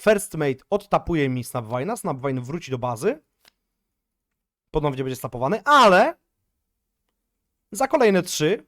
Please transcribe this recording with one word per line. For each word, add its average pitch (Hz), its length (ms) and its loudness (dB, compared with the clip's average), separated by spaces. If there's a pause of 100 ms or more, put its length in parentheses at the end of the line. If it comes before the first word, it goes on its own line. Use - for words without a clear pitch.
First 202 340 2
Mate 143 340 -2
odtapuje 165 600 -2
mi 123 140 -4
Snapvine'a. 127 540 -6
Snapvine 135 440 -4
wróci 131 300 -10
do 127 60 -2
bazy. 123 460 -4 (1500)
Ponownie 143 320 -2
będzie 131 120 -6
stapowany, 131 480 -4
ale 254 540 6 (1500)
za 214 160 -2
kolejne 208 360 4
trzy 170 440 -2